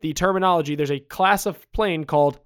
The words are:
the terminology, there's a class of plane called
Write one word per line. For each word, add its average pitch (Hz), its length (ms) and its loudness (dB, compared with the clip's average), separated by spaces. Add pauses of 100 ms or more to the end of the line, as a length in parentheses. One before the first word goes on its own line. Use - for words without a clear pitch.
the 160 120 -4
terminology, 180 600 0
there's 147 160 -2
a 139 100 -4
class 190 460 0
of - 280 -10
plane 175 320 -2
called 143 400 2